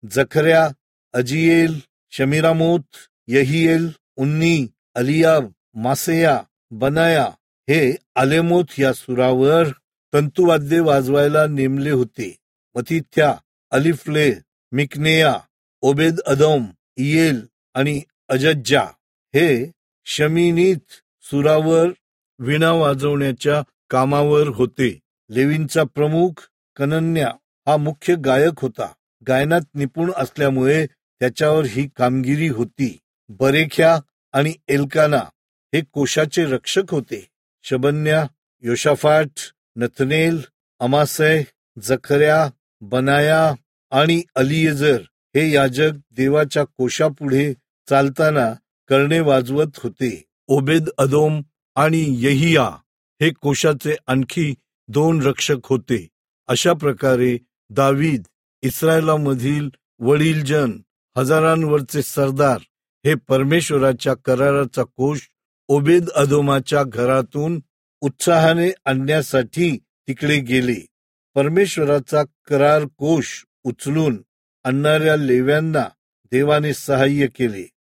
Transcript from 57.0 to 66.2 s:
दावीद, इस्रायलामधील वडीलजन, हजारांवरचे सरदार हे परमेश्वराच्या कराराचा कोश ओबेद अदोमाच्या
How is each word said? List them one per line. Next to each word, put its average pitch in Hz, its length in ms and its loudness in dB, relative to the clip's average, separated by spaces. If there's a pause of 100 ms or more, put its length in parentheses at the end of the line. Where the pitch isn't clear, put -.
दावीद, 139 520 0 (400)
इस्रायलामधील 147 1040 -2 (300)
वडीलजन, 147 720 0 (440)
हजारांवरचे 151 840 0
सरदार 135 560 0 (480)
हे 156 80 2
परमेश्वराच्या 135 1000 0
कराराचा 135 680 -2
कोश 139 460 -4 (400)
ओबेद 160 400 2
अदोमाच्या 143 720 0